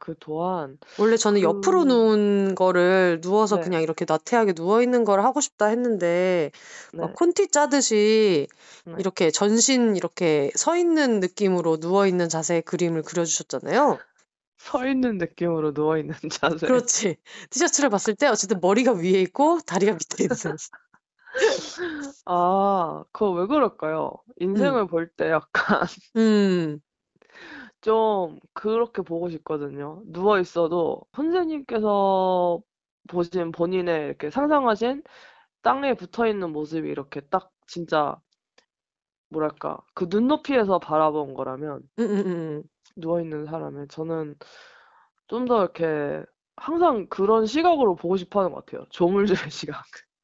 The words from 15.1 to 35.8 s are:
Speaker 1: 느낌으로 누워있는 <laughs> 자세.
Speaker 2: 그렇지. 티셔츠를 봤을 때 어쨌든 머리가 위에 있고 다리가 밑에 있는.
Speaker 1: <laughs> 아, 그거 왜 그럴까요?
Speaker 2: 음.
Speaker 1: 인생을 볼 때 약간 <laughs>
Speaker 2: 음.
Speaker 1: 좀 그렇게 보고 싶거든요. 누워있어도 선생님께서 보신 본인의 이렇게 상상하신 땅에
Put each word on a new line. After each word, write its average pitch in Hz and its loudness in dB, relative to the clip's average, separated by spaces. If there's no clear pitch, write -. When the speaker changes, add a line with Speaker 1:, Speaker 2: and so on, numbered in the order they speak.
Speaker 1:
느낌으로 160 -2
누워있는 156 -2
<laughs> 151 -10
자세. - -2
Speaker 2:
그렇지. 240 0
티셔츠를 285 2
봤을 202 0
때 285 0
어쨌든 208 0
머리가 254 4
위에 185 2
있고 302 2
다리가 202 0
밑에 - -4
있는. 170 -4
Speaker 1:
<laughs> - -6
아, 180 2
그거 208 0
왜 175 -2
그럴까요? 160 -2
Speaker 2:
음. 262 2
Speaker 1:
인생을 196 -2
볼 170 -2
때 160 0
약간 - 0
<laughs> - -14
Speaker 2:
음. 190 2
Speaker 1:
좀 208 0
그렇게 220 -2
보고 170 -6
싶거든요. 147 -8
누워있어도 175 0
선생님께서 208 0
보신 170 -4
본인의 175 -2
이렇게 147 -8
상상하신 269 0
땅에 254 0